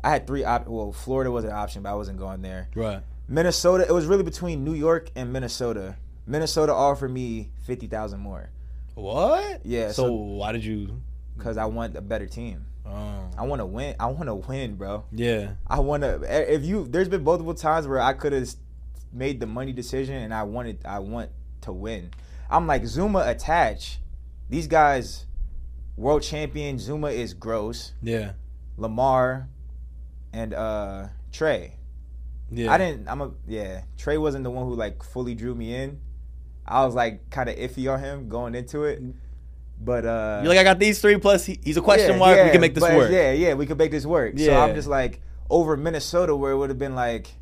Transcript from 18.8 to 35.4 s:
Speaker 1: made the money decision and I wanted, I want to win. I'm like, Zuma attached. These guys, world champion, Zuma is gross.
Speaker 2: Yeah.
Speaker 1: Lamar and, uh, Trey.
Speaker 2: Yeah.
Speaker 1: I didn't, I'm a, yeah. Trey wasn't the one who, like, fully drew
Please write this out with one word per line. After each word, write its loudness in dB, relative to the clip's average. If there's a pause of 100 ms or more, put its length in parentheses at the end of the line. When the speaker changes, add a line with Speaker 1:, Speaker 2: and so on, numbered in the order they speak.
Speaker 1:
made -4
the -4
money -6
decision -6
and -8
I -4
wanted, -6
I -8
want -8 (320)
to -10
win. -8 (400)
I'm 2
like, 2
Zuma 0
attached. 0 (500)
These -4
guys, 2 (680)
world 2
champion, -6
Zuma -4
is -4
gross. -4
Speaker 2:
Yeah. -2 (460)
Speaker 1:
Lamar 2 (840)
and, -6
uh, -4 (240)
Trey. -2 (760)
Speaker 2:
Yeah. 0
Speaker 1:
I 8
didn't, 0
I'm -6
a, -6 (160)
yeah. -8 (140)
Trey 0
wasn't 0
the -4
one -4
who, -4
like, -4
fully -6
drew -6